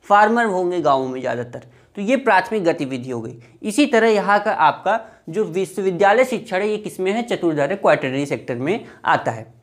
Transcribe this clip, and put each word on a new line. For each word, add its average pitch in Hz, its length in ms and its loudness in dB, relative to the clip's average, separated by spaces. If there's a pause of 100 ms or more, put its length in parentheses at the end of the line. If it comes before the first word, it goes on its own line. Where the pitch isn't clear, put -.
फार्मर 226 420 4
होंगे 180 360 0
गाँव 135 260 2
में 131 140 -6
ज़्यादातर, 123 460 -6 (300)
तो 202 60 -8
ये 247 140 2
प्राथमिक 214 480 0
गतिविधि 131 460 -2
हो 120 100 -6
गई। 117 140 -12 (280)
इसी 214 240 2
तरह 226 220 2
यहाँ 202 320 2
का 208 120 -2
आपका 170 480 0 (280)
जो 196 160 -2
विश्वविद्यालय 196 800 2
शिक्षण 190 360 -4
है, 208 80 -2
ये 214 80 -2
किस 208 240 -10
में 185 120 0
है? 233 100 -2
चतुर्धार 170 520 0
क्वाटरनरी 143 520 0
सेक्टर 127 280 -6
में 151 300 -4 (200)
आता - 260 0
है। 113 320 -14